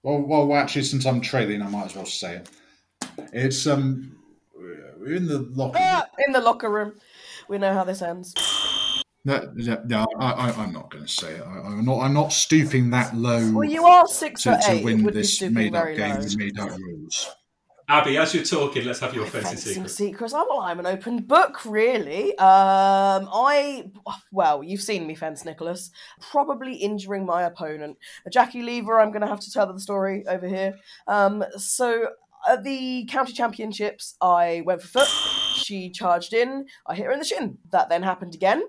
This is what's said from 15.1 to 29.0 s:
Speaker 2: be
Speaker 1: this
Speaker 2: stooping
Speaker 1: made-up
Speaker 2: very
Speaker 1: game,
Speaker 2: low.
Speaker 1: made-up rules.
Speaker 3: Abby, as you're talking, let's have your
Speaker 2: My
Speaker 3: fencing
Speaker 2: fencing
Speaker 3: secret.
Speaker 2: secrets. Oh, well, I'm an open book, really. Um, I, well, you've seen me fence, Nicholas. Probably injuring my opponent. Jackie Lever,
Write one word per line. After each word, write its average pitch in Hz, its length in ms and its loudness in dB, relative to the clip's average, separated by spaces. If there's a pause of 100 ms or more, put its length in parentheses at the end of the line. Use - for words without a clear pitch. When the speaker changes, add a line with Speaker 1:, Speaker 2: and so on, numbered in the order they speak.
Speaker 2:
be 107 80 0
Speaker 1:
this 101 140 2
Speaker 2:
stooping 185 200 0
Speaker 1:
made-up 110 280 2
Speaker 2:
very - 120 -4
Speaker 1:
game, 101 240 -2
Speaker 2:
low. 104 160 -4
Speaker 1:
made-up 101 420 -6
rules. 85 520 -8 (600)
Speaker 3:
Abby, 143 280 4
as 160 180 2
you're 160 80 2
talking, 139 420 -2
let's 123 140 -4
have - 160 -6
your 110 80 -4
Speaker 2:
My - 80 -6
Speaker 3:
fencing - 260 -4
Speaker 2:
fencing - 160 -6 (140)
Speaker 3:
secret. - 20 -10
Speaker 2:
secrets. 208 480 -4
Oh, 330 100 2
well, 277 120 0
I'm 180 200 -4
an 175 60 -8
open 196 380 -4
book, 285 420 4
really. 214 720 0
Um, 190 960 6
I, 277 560 2 (420)
well, 156 320 2
you've 190 180 -4
seen 185 260 -2
me 156 80 -8
fence, 160 280 -10
Nicholas. 170 460 -8 (400)
Probably 262 460 -2
injuring 196 500 -6
my 175 180 0
opponent. 156 540 -8 (340)
Jackie 240 300 2
Lever, 233 400 0